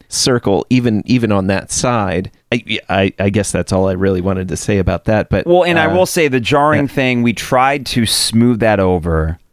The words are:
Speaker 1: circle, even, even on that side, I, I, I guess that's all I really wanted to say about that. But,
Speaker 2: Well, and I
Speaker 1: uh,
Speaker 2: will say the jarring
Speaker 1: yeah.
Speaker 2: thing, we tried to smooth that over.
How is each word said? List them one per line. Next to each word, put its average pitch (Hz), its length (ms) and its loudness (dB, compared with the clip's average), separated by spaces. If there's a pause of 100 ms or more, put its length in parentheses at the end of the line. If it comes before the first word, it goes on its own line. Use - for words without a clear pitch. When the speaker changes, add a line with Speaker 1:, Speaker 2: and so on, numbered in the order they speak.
Speaker 1:
circle, 101 600 0
even, 120 360 0
even 117 260 0
on 98 160 0
that 95 240 -2
side, 101 600 -2 (200)
I, 110 280 -4 (100)
I, 98 300 0
I 101 100 0
guess 101 220 -2
that's 90 220 -4
all 95 160 0
I 95 40 -2
really 92 280 0
wanted 92 260 -4
to 78 100 -6
say - 200 -2
about 92 280 -2
that. 107 240 0
But, 101 160 0
Speaker 2:
Well, 175 200 4
and 170 140 0
I 160 80 2
Speaker 1:
uh, - 80 0
Speaker 2:
will 185 100 4
say 175 220 0
the 131 120 2
jarring 143 480 2
Speaker 1:
yeah. 120 60 -8
Speaker 2:
thing, 127 300 0
we 120 100 2
tried 135 540 0
to 120 180 0
smooth 117 560 2
that 110 180 2
over. 82 580 0 (160)